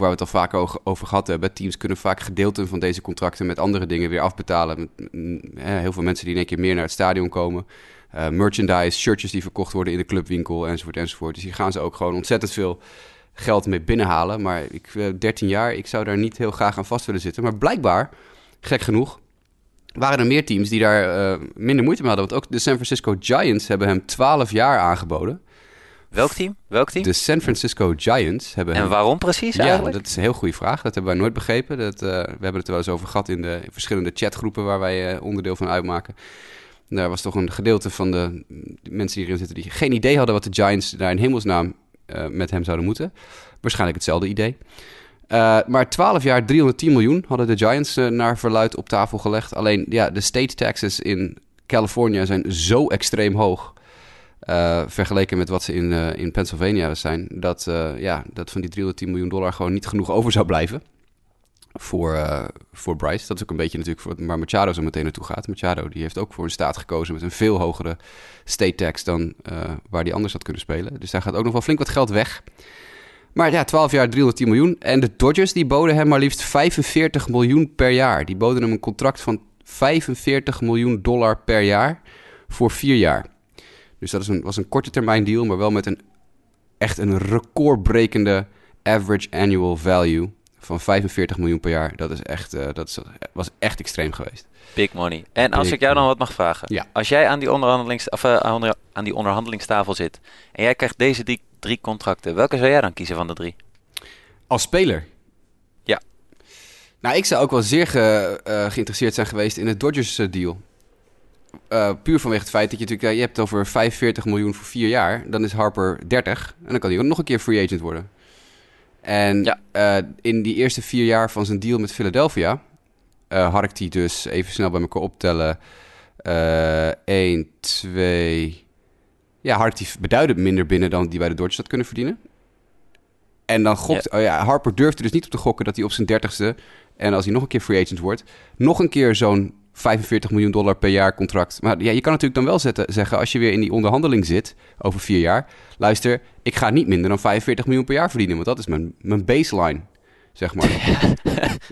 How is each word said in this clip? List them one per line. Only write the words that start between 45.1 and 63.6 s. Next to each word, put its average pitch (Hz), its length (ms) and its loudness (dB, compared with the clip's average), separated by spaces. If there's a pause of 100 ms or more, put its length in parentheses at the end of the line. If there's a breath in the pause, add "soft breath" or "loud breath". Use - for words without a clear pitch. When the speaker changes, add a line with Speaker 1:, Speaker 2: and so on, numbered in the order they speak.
Speaker 1:
Eh, 113 400 6
maar 127 240 2
twaalf 175 320 2
jaar, 123 220 4
driehonderdtien 147 480 4
miljoen 135 360 6
hadden 123 180 0
de 113 100 4
Giants, 123 400 2
eh, 127 100 4
naar 117 320 2
verluidt 113 380 2
op - 120 -10
tafel 110 300 0
gelegd. 110 360 -2
Alleen, 104 340 0
ja, 110 220 2
de 98 100 -4
state 127 340 -2
taxes 110 460 -2
in 92 360 -2 (300)
California 110 580 2
zijn 95 280 0
zo 98 340 2
extreem 104 480 0
hoog, 98 400 0 (640 soft breath)
eh, 85 460 0
vergeleken 98 520 -2
met 87 100 0
wat 92 140 -2
ze - 120 -6
in, 87 180 0
eh, 82 240 -2
in 85 140 -6
Pennsylvania 87 640 -2
zijn, 82 360 -4
dat, 90 360 -6
eh, 82 320 -4
ja, 80 340 -4
dat - 180 -12
van 98 100 -6
die 90 100 -8
driehonderdtien 95 400 -6
miljoen 90 180 -4
dollar 92 240 -2
gewoon 90 200 -4
niet 98 140 -4
genoeg 101 240 -4
over 113 220 2
zou 98 140 2
blijven 87 360 -2 (920)
voor, 82 420 -4
eh, 73 300 -2 (280)
voor - 240 -6
Bryce. 76 300 -4
Dat 98 100 -6
is 104 60 -10
ook - 80 -10
een 85 60 -6
beetje 80 220 -4